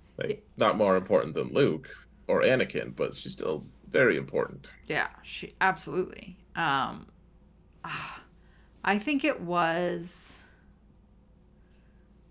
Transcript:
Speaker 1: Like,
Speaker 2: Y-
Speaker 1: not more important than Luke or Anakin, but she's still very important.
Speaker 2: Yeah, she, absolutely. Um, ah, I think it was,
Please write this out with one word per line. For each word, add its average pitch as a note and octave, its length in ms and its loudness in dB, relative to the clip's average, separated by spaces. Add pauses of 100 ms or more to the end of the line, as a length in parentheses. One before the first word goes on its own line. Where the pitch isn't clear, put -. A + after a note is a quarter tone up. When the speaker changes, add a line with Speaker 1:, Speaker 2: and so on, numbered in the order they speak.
(180)
Speaker 1:
Like, - 100 -2
Speaker 2:
Y- G#2 100 -4 (180)
Speaker 1:
not G#2+ 200 4
more G2 200 6
important D#2+ 380 2
than B1 180 -4
Luke G2 360 2 (400)
or F#2+ 140 4
Anakin, G2 520 2
but B1+ 220 -4
she's - 160 -10
still - 340 -4 (220)
very A#2+ 280 4
important. - 540 -4 (160)
Speaker 2:
Yeah, C#3+ 220 -2 (140)
she, - 380 -12
absolutely. - 760 -2 (200)
Um, C#3 500 0 (760)
ah, - 360 -10 (640)
I G3+ 140 2
think C#4 260 0
it D4+ 160 0
was, F3 960 -2 (1900)